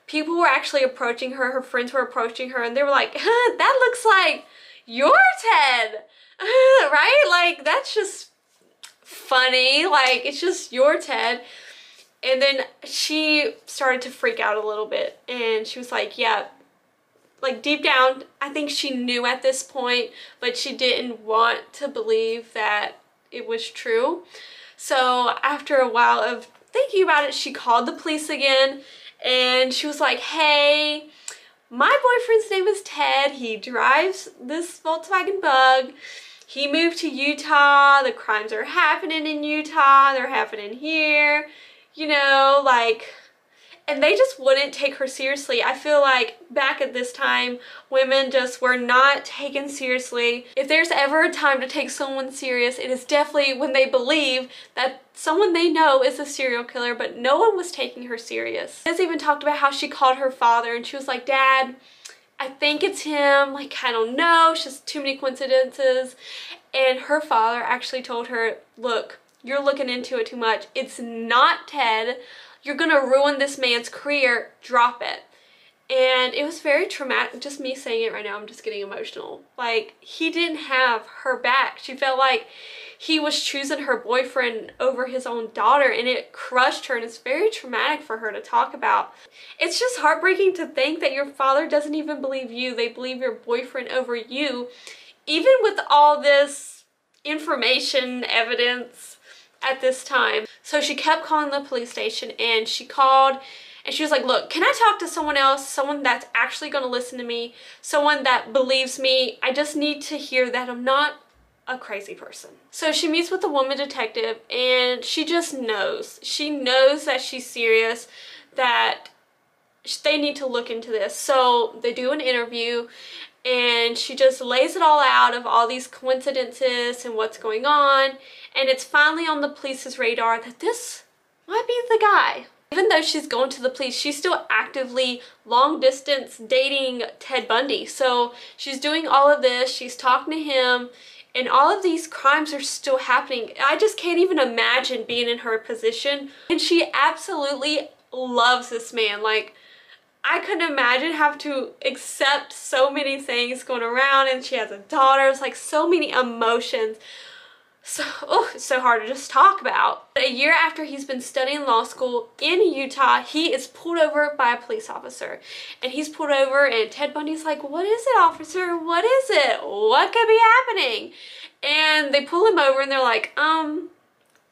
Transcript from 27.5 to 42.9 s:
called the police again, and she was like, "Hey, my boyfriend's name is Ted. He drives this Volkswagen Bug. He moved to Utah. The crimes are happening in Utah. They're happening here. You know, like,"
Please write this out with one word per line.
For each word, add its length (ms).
called 360
the 60
police 360
again, 520
and 480
she 140
was 120
like, 200
"Hey, 920
my 320
boyfriend's 480
name 160
is 160
Ted. 480
He 260
drives 720
this 400
Volkswagen 640
Bug. 520
He 260
moved 280
to 100
Utah. 920
The 80
crimes 420
are 120
happening 600
in 180
Utah. 720
They're 160
happening 440
here. 760
You 120
know, 560
like," 440